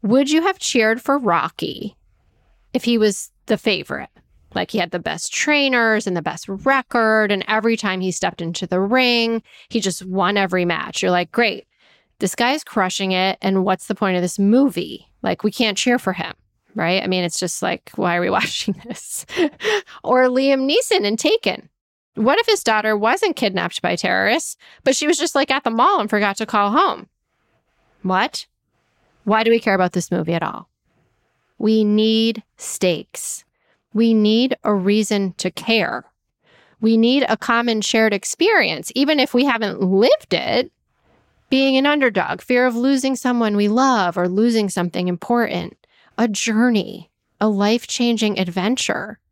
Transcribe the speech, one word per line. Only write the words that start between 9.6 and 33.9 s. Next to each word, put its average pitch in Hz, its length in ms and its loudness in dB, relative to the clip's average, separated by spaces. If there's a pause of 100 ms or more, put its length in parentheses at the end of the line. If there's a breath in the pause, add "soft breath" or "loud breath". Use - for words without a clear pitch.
he 233 120 -2
just 185 240 -6
won 190 320 0
every 185 260 0
match. 156 380 -4
You're 185 100 0
like, 175 200 0
"Great, 226 360 -2 (520 soft breath)
this 190 140 -2
guy's 262 300 0
crushing 190 480 -2
it, 185 300 0
and 190 240 0
what's 185 220 -2
the 220 60 -4
point 190 220 0
of 180 60 0
this 180 180 -4
movie? 202 680 2 (160)
Like, - 220 -4
we 208 80 2
can't 214 260 -2
cheer 247 220 0
for 185 140 -4
him," - 200 -8 (420)
right? 185 280 0
I - 40 -4
mean, 185 180 -2
it's - 140 -6
just - 220 -6
like, - 360 -6
"Why 180 180 0
are 175 60 0
we 185 80 -2
<laughs> 196 100 0
watching - 480 -6
this?" - 380 -12 (760 loud breath)
Or 254 220 2
Liam 262 440 2
Neeson 359 380 0
in 208 120 0
Taken. - 520 -2 (460)
What 262 240 2
if 480 80 0
his 427 160 2
daughter 214 340 0
wasn't 240 380 0
kidnapped 185 460 -4
by 180 140 0
terrorists, 190 640 0 (260 loud breath)
but 262 120 4
she 302 100 -2
was 311 140 2
just, 339 160 -2
like, 269 160 2
at 269 140 -2
the 233 40 0
mall 277 300 4
and 220 100 -2
forgot 202 280 0
to 214 100 -6
call 202 240 0
home? 330 380 0 (920)
What? 190 460 -2 (800)
Why 220 180 2
do 226 80 6
we 233 80 4
care 202 160 2
about 180 160 2
this - 180 -4
movie 170 240 -2
at 170 80 0
all? - 280 -8 (920)
We 220 240 2
need 220 600 2 (120)
stakes. - 880 -4 (500)